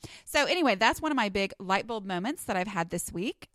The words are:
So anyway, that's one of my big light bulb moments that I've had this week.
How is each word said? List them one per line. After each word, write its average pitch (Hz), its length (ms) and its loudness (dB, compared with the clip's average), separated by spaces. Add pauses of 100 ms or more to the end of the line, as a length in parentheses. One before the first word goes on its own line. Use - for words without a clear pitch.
(240)
So 294 220 2
anyway, 302 280 4
that's 220 260 4
one 302 120 0
of 285 40 0
my 220 120 2
big 196 320 0
light 190 260 0
bulb 226 180 -6
moments 196 380 -4
that 214 140 -2
I've 185 100 0
had 175 240 -4
this - 220 -6
week. 202 420 -6